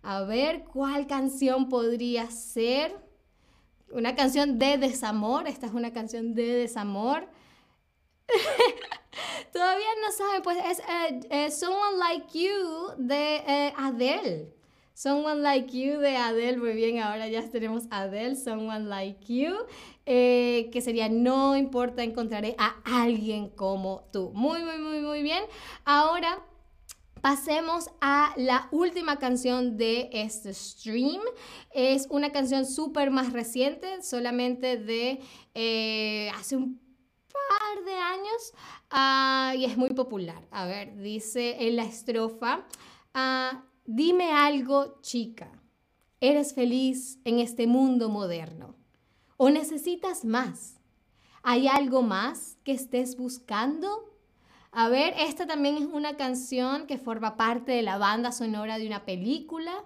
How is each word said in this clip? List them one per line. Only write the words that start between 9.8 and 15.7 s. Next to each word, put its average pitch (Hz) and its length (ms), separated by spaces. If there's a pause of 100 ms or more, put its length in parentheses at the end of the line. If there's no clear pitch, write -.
no 415 60
saben, 403 300
pues 349 160
es, 349 220
eh, 330 400 (100)
eh, 294 220
Someone 381 460
Like 339 300 (100)
You 349 600
de, 285 380 (120)
eh, 285 300
Adele. 254 760 (400)
Someone 294 480
Like 269 300